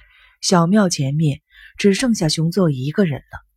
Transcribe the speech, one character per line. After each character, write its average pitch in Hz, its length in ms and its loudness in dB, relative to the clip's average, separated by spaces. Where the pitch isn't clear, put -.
小 170 240 2
庙 196 240 2
前 139 240 -4
面 151 280 -2
只 202 160 4
剩 226 220 0
下 175 120 -2
熊 160 220 -2
座 175 220 0
一 131 180 -6
个 202 160 0
人 139 140 -4
了。 - 200 -20